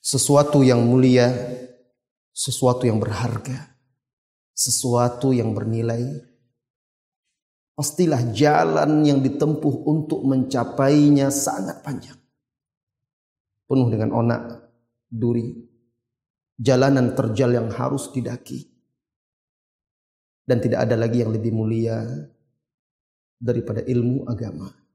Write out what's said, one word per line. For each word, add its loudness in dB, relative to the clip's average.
sesuatu 4
yang 4
mulia, 6
sesuatu -2
yang 0
berharga, -6
sesuatu 0
yang 0
bernilai, -4
pastilah 0
jalan 2
yang 4
ditempuh -2
untuk -2
mencapainya 2
sangat -6
panjang. -12
Penuh 2
dengan -2
onak, 0
duri, -4
jalanan 2
terjal 0
yang -2
harus -6
didaki. -10
Dan 0
tidak 0
ada 0
lagi 0
yang -4
lebih -2
mulia -2
daripada -4
ilmu -2
agama. -10